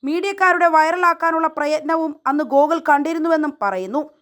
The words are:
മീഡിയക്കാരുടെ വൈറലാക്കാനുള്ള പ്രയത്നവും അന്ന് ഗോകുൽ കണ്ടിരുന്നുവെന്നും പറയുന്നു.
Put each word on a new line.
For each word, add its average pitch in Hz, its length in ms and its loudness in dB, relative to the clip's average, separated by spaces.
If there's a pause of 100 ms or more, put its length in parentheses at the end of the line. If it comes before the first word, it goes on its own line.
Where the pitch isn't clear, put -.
മീഡിയക്കാരുടെ 349 720 0
വൈറലാക്കാനുള്ള 330 720 2 (100)
പ്രയത്നവും 302 540 -2 (180)
അന്ന് 294 140 0 (100)
ഗോകുൽ 294 260 4 (100)
കണ്ടിരുന്നുവെന്നും 311 640 0 (100)
പറയുന്നു. 196 380 -4 (200)